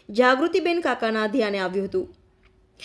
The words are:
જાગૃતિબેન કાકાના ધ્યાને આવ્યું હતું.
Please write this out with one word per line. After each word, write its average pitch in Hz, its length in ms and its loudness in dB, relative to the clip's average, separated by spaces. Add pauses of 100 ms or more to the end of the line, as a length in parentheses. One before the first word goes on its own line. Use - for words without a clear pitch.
(100)
જાગૃતિબેન 320 720 2
કાકાના 226 460 -2
ધ્યાને 208 320 0
આવ્યું 190 280 -4
હતું. 185 220 -6 (760)